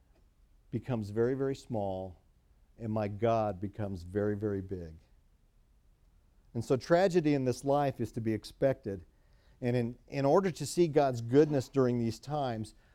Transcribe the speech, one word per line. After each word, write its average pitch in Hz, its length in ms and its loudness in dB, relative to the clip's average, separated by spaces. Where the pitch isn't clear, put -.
becomes 110 380 -4
very, 117 240 2
very 135 220 -2
small, 95 640 -6
and 110 140 -4
my 107 140 0
God 107 520 0
becomes 98 440 -6
very, 104 320 0
very 101 260 -2
big. 92 300 -10
And 117 100 -4
so 139 120 0
tragedy 170 580 2
in 135 120 0
this 123 200 -2
life 139 340 0
is 113 120 -6
to 117 100 -8
be 110 120 -2
expected. 107 680 -2
And 123 160 0
in, 123 200 -2
in 139 180 -2
order 180 260 4
to 143 160 -8
see 175 200 2
God's 135 340 2
goodness 139 460 4
during 123 300 2
these 113 220 -2
times, 127 560 -6